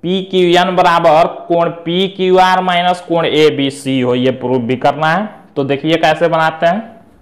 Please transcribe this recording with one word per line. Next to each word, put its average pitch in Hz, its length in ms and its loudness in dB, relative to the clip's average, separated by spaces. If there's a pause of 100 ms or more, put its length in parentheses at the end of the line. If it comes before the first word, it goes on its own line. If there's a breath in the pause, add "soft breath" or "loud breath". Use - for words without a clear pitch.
पीक्यूएन 180 720 0
बराबर 170 500 4 (220)
कोण 170 220 0 (100)
पीक्यूआर 185 800 0
माइनस 180 400 0
कोण 165 240 -2
एबीसी 135 720 0
हो, 123 140 0
ये 127 180 0
प्रूव 123 280 -2
भी 123 180 -4
करना 143 300 0
है। 190 200 -2 (280)
तो 143 80 -2
देखिए 143 340 -2
कैसे 165 300 0
बनाते 160 380 -2
हैं। 202 380 -4 (180)